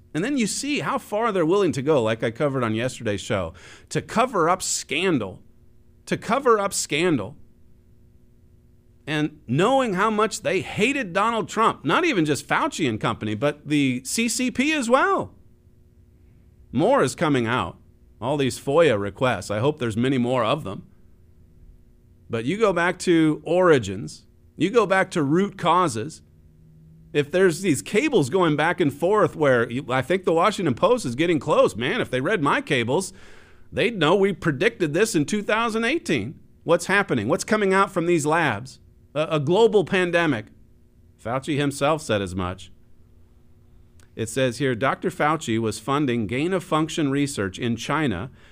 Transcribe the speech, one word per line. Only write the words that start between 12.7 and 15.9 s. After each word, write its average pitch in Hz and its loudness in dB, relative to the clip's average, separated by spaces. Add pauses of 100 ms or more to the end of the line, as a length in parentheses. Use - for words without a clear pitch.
and 110 -4
company, 110 -4
but 143 -4
the 139 0
C 233 -2
C 247 -2
P 285 0
as 269 -2
well. 320 2 (1400)